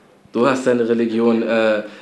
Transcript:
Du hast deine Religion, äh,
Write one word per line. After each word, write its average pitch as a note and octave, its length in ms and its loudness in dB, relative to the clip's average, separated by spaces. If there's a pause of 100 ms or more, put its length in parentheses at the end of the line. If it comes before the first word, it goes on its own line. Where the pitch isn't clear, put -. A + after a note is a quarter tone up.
(320)
Du A#2 140 0
hast C3 200 -2
deine B2 200 0
Religion, A#2 560 0
äh, A2 420 0 (180)